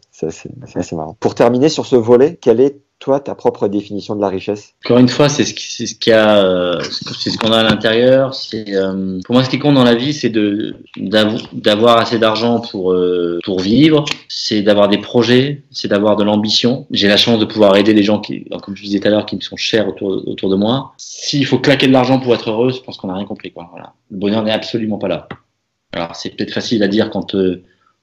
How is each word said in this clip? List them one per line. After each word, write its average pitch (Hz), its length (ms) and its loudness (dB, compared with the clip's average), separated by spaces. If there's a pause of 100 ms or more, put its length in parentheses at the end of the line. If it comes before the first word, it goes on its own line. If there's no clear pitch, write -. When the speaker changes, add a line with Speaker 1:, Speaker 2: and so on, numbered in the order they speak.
(120)
Speaker 1:
C'est, 80 200 -8
c'est, - 180 -16 (160)
c'est - 140 -10
assez 87 160 -8
marrant. 78 240 -10
Pour 107 160 -2
terminer 127 340 4
sur 127 160 -4
ce - 100 2
volet, 123 460 4
quelle 117 200 4
est, 143 160 2 (220)
toi, 139 200 -2
ta 117 160 -10
propre 117 320 -2
définition 101 480 -6
de 101 60 -6
la 98 80 0
richesse ? 98 440 -6 (120)
Speaker 2:
Encore 120 120 4
une 123 120 6
fois, 147 200 2
c'est 123 140 0
ce - 100 -4
qui, - 180 -12
c'est 117 140 -8
ce - 80 -8
qu'il - 200 0
y - 20 6
a, 107 280 4
euh, 90 360 0 (400)
c'est - 100 -6
ce 92 80 -4
qu'on 110 140 -2
a 113 60 4
à 113 60 2
l'intérieur. 117 720 2
C'est, 107 400 -10
euh, 95 500 -4
pour 120 120 -2
moi, 131 80 4
ce 131 80 -6
qui 135 80 -2
compte 147 160 2
dans 131 80 6
la 120 100 4
vie, 131 200 -2
c'est 123 160 -4
de, 107 480 -2 (180)
d'av-, 104 480 -2 (100)
d'avoir 113 440 4
assez 113 200 0
d'argent 110 440 0
pour, 92 320 -4
euh, 90 500 0
pour 95 160 -4
vivre. 143 460 2 (240)
C'est - 340 -4
d'avoir 101 240 4
des 104 100 2
projets, 127 720 0
c'est - 200 -8
d'avoir 104 260 2
de 104 80 0
l'ambition. 104 680 0
J'ai 101 200 0
la 104 80 4
chance 117 200 2
de 107 80 0
pouvoir 101 300 4
aider 104 180 4
des 104 100 6
gens 104 160 0
qui, - 260 -10 (180)
comme 98 120 -12
je 101 60 -16
disais 101 180 -4
tout 104 100 0
à - 20 2
l'heure, 104 160 0
qui 101 80 -8
me 92 60 -10
sont - 160 -14
chers 104 300 -2
autour, 95 400 -6
autour 98 220 -4
de 95 60 0
moi. 110 420 -2
S'il - 480 -6
faut 131 140 0
claquer 139 280 2
de 131 60 4
l'argent 127 260 4
pour 123 140 0
être 110 160 -4
heureux, 117 220 0
je 127 100 -8
pense - 160 -16
qu'on 98 120 -10
n'a 92 60 -6
rien 101 100 -8
compris, 98 260 -12
quoi. 85 180 -18
Voilà. 90 240 -20 (160)
Le 101 80 -14
bonheur 101 240 -2
n'est 110 100 -2
absolument 110 460 -4
pas 101 120 -4
là. 80 180 -6 (680)
Alors, 85 220 -8
c'est - 200 -12
peut-être - 180 -6
facile 107 300 0
à 95 60 2
dire 104 200 0
quand, 95 240 -8
euh, 92 300 -2 (400)